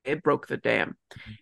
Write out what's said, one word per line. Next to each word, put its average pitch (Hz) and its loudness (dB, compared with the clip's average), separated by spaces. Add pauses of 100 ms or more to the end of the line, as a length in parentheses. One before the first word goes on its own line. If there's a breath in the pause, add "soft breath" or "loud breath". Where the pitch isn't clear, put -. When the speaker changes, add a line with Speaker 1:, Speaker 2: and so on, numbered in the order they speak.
Speaker 1:
It 147 -2
broke 143 2
the - -4
dam. 113 2 (180)
Speaker 2:
Mm-hmm. - -14 (100)